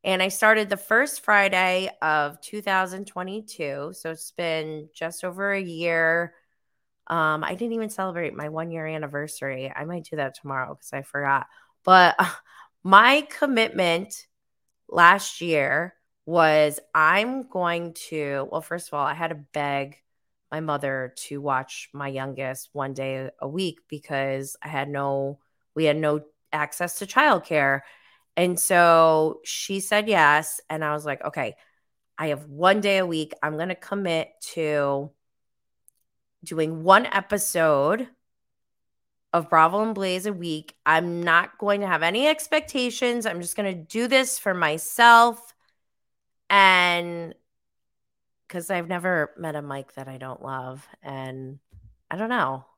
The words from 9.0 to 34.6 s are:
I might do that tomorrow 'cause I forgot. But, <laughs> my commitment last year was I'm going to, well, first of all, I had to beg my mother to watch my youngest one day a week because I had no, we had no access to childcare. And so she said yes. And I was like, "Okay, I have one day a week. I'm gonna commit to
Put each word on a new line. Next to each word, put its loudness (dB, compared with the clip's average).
I -10
might -10
do -12
that -6
tomorrow -8
'cause -18
I -8
forgot. -2
But, 8
<laughs> -2
my 8
commitment -2
last 6
year 0
was 4
I'm 2
going -4
to, -6
well, -4
first -10
of -10
all, -2
I -4
had -4
to -8
beg -6
my -6
mother -4
to -12
watch -6
my -10
youngest -10
one -6
day -8
a -8
week -6
because -6
I -12
had -6
no, -6
we 0
had 4
no -2
access -6
to -8
childcare. 0
And 0
so 4
she -6
said -2
yes. 4
And -4
I -2
was -6
like, -6
"Okay, -6
I -4
have -6
one 2
day 0
a 0
week. -4
I'm -4
gonna -4
commit -4
to -2